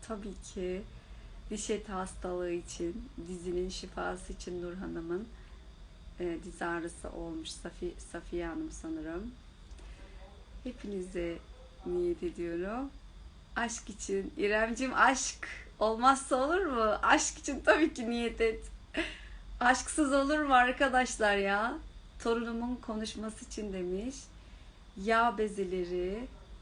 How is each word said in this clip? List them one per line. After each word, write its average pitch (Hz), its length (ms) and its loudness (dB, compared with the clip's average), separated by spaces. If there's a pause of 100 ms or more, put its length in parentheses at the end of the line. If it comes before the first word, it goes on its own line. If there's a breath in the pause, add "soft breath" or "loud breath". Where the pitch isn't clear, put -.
tabii 208 280 -8 (200)
ki 185 280 -4 (680 loud breath)
diş 208 200 -4
eti 208 220 -2
hastalığı 180 600 -2
için, 175 560 -4 (200)
dizinin 180 400 -2
şifası 185 640 -6
için 180 300 -6
Nur 175 120 -6
Hanım'ın, 175 540 -4 (920 loud breath)
e, 170 240 -2
diz 175 180 -8
ağrısı 170 480 -4
olmuş 165 380 -6
Safi-, - 520 -8 (120)
Safiye 170 340 -4
Hanım 160 260 -4
sanırım. 165 580 -6 (1300 loud breath)
Hepinize 185 720 -4 (480)
niyet 175 360 2
ediyorum. 185 680 -2 (680)
Aşk 226 340 -2
için, 196 460 -2
İremcim 226 580 2
aşk. - 540 4 (340)
Olmazsa 254 540 6
olur 330 300 4
mu? 226 360 4
Aşk 277 360 6
için 285 220 -4
tabii 311 340 6
ki 233 160 -2
niyet 233 300 0
et. 226 240 2 (960 loud breath)
Aşksız 262 520 6
olur 285 260 6
mu 285 160 4
arkadaşlar 247 840 6
ya? 202 420 2 (440)
Torunumun 233 540 0
konuşması 220 680 -6
için 214 280 -6
demiş. 190 440 -2 (880 loud breath)
Yağ 226 340 6
bezeleri, 185 880 0 (360)